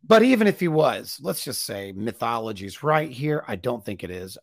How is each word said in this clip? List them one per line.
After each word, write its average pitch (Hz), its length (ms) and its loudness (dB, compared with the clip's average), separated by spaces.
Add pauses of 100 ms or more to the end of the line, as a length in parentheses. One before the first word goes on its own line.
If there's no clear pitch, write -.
But 220 180 8
even 233 240 6
if 196 120 2
he 180 80 0
was, 151 540 0
let's 165 240 -6
just 127 200 -6
say 98 300 -8
mythology's 110 880 -6
right 156 260 2
here. 147 380 -4
I 104 80 -6
don't 117 280 -4
think 95 200 -8
it 87 80 -8
is. 92 320 -12